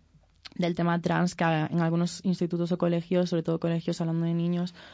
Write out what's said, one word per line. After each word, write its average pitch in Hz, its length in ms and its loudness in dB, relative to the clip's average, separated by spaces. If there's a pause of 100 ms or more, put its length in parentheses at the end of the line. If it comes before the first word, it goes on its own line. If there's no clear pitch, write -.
(560)
del 175 180 0
tema 170 260 0
trans, 170 360 0
que - 80 0
en 165 380 2
algunos 170 440 0
institutos 170 460 0
o 180 80 0
colegios, 175 500 2
sobre 170 140 0
todo 165 160 0
colegios 170 420 -2
hablando 165 240 0
de 170 80 0
niños, 175 400 -2 (200)